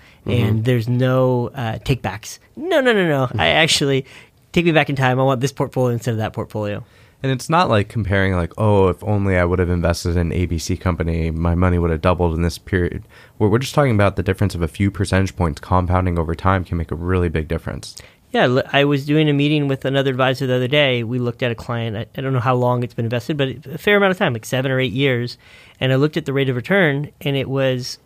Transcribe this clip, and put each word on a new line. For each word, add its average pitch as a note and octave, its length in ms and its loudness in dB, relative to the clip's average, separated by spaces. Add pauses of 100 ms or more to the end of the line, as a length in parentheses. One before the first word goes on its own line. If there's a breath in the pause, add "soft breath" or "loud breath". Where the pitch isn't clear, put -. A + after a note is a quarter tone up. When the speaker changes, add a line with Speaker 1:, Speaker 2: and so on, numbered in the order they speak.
(260 soft breath)
Speaker 1:
Mm-hmm. - 60 -4
Speaker 2:
And A2+ 340 2
there's A#2+ 220 0
no, B2+ 640 2
uh, A2+ 260 -6
takebacks. A2 600 -6 (160)
No, D#4+ 240 0
no, B3 140 2
no, G3 160 2
no. C3+ 160 2
Speaker 1:
Mm-hmm. A2+ 160 -2
Speaker 2:
I - 80 4
actually, D3 560 2 (480 loud breath)
take F3 100 2
me E3+ 80 2
back D3+ 180 2
in C#3 60 -2
time. B2+ 240 2
I C3 40 2
want C3+ 180 2
this C3+ 100 -2
portfolio B2+ 420 -2
instead A#2+ 180 -4
of A2 80 -2
that G#2+ 120 -4
portfolio. G#2+ 540 -8 (380 soft breath)
Speaker 3:
And C3+ 80 0
it's C3 180 -4
not E3+ 180 2
like G#2 220 2
comparing, F#2+ 460 0
like, E2+ 240 -2
"Oh, G#2 300 4
if F2 140 -4
only G2+ 340 0
I F2+ 60 4
would F2+ 140 2
have F2 140 2
invested F2 460 0
in E2+ 140 0
A F2+ 140 0
B E2 140 -2
C F2+ 180 -4
company, E2 540 -2
my E2+ 240 0
money F2 240 2
would E2+ 100 2
have D#2+ 100 0
doubled F2 360 2
in E2 80 0
this E2+ 160 -2
period." F2 440 -2 (360 loud breath)
We're, G#2+ 100 4
we're G#2 80 2
just C3+ 160 -4
talking C#3 220 2
about G2+ 220 2
the F2+ 60 -2
difference F#2+ 300 0
of E2+ 80 -4
a E2 60 -2
few G2+ 240 0
percentage F#2+ 440 0
points E2+ 240 -2
compounding F2+ 600 0
over E2 160 -2
time F#2+ 280 0
can F2 140 -4
make E2 140 -4
a C#2+ 40 -6
really F2 320 0
big D#2 200 -4
difference. - 480 -8 (340 loud breath)
Speaker 2:
Yeah, A#3 140 2
l-, B2+ 180 2 (100)
I C#3+ 140 4
was C#3+ 220 0
doing D3+ 220 2
a C#3+ 40 4
meeting C#3+ 340 2
with C3+ 160 -4
another C3+ 280 0
advisor C3 340 0
the B2+ 80 0
other B2+ 140 0
day. C3 360 2
We A#2 140 -4
looked A#2+ 240 -4
at B2+ 80 0
a A#2 60 -4
client. A#2 420 -6
I, A2+ 80 -6 (100)
I - 60 -8
don't C3+ 120 -4
know C3 60 0
how C3 140 0
long B2 300 0
it's A#2+ 100 -8
been A#2 120 -4
invested, A#2+ 300 -4
but C3+ 300 -4
a C3+ 140 -12
fair G#3 180 4
amount G3 140 4
of F#3 80 -4
time, D#3+ 140 0
like, A2+ 120 -8
seven C3 240 -2
or C3 100 0
eight B2+ 140 0
years. A#2+ 460 0 (400 loud breath)
And C3 120 0
I C3 40 2
looked D3+ 220 2
at D#3 100 -6
the C#3 60 -2
rate C3+ 160 0
of B2+ 60 0
return, C#3+ 540 0 (120)
and C#3 140 -2
it C3+ 140 -2
was, C3 560 -2